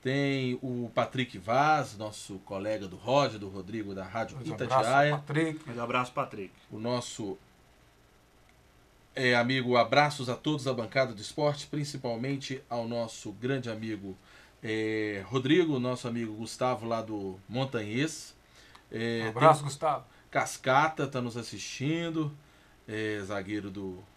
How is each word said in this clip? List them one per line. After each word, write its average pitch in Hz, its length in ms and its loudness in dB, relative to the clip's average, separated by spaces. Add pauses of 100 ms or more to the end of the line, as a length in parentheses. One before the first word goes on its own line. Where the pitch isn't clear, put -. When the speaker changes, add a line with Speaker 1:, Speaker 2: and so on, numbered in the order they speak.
Speaker 1:
Tem 135 600 2
o 123 320 -4
Patrick 123 440 0
Vaz, 127 600 2
nosso 104 420 -10
colega 98 500 -4
do 87 80 -14
Roger, 117 420 2
do 101 80 -8
Rodrigo, 98 480 -8
da 95 80 -6
Rádio 107 340 -6
Speaker 2:
Um 127 40 -12
Speaker 1:
Itatiaia. 131 720 4
Speaker 2:
abraço, 147 120 -4
Patrick. 151 440 -2
Speaker 3:
Um 120 120 -6
abraço, 123 300 0
Patrick. 107 420 -6 (160)
Speaker 1:
O - 80 -12
nosso, 117 600 -4 (1800)
é, 127 180 4
amigo, 123 440 4
abraços 131 500 6
a 123 80 -2
todos 151 300 -2
da 131 80 2
bancada 120 400 0
do 101 80 -12
esporte, 147 460 -2
principalmente 135 1000 -4
ao 120 160 -2
nosso 117 460 -4
grande 120 380 -2
amigo, 107 480 -6 (440)
é, 110 680 -2
Rodrigo, 135 520 4
nosso 123 260 -2
amigo 117 280 -4
Gustavo 113 520 -2
lá 113 160 0
do 101 460 -6
Montanhês. 123 880 -2 (560)
É, 117 360 -2
Speaker 2:
Um - 20 0
abraço, 147 320 8
Speaker 1:
tem 143 80 -4
Speaker 2:
Gustavo. 143 340 -2 (260)
Speaker 1:
Cascata 139 760 2
tá 131 140 -4
nos 120 160 -4
assistindo, 156 920 -4 (560)
é, 107 380 -4
zagueiro 101 480 -4
do 95 320 -8 (140)